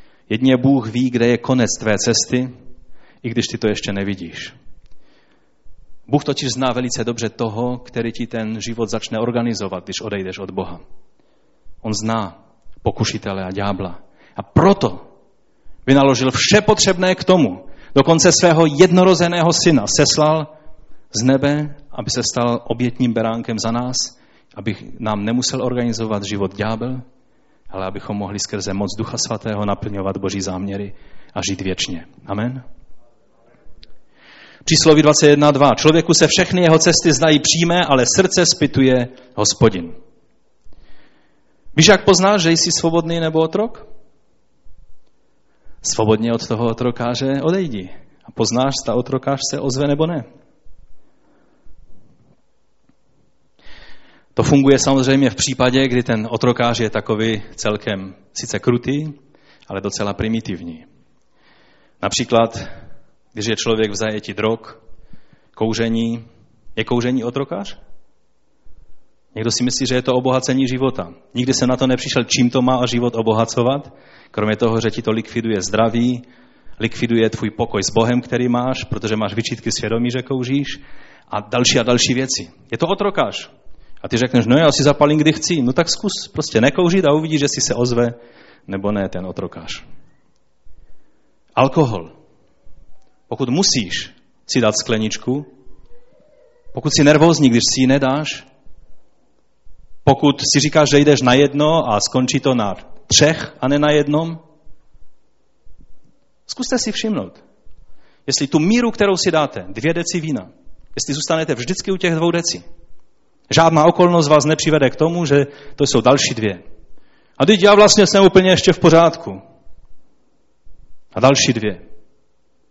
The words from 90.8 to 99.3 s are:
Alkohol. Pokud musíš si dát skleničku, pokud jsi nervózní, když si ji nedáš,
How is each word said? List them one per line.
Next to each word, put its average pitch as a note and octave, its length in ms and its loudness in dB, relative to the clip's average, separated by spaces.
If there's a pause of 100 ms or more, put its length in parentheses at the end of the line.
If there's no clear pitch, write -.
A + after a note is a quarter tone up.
Alkohol. A#2+ 560 0 (1160)
Pokud B2 220 -6
musíš C3 640 -2 (340)
si B2+ 140 0
dát G#2+ 180 2
skleničku, A#2 640 -4 (1300)
pokud C#3+ 240 -4
jsi D3+ 60 6
nervózní, D3 460 6
když A#2 120 4 (120)
si B2+ 80 0
ji C3 60 4
nedáš, C#3 600 0 (1600)